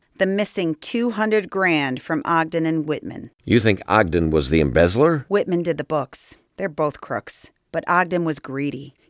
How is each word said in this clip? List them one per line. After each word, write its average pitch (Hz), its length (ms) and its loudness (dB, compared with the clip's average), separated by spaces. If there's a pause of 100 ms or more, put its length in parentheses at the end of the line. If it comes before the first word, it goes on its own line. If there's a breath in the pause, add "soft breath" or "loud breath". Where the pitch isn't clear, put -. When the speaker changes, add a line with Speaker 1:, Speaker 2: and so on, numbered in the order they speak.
(180)
Speaker 1:
The 190 80 2
missing 190 500 -2
two 240 340 -2
hundred 214 400 0
grand 151 520 0
from 156 220 -2
Ogden 165 420 0
and 160 200 0
Whitman. - 440 -6 (140)
Speaker 2:
You 117 160 4
think 101 260 2
Ogden 85 440 2
was 76 200 2
the 80 100 6
embezzler? 92 680 4
Speaker 1:
Whitman 185 340 0
did 165 160 -4
the 147 60 -6
books. - 520 -6 (200)
They're 190 120 -6
both 151 320 -4
crooks. - 500 -8 (220)
But 165 160 -4
Ogden 175 360 2
was 156 140 -2
greedy. 139 560 -6 (160 soft breath)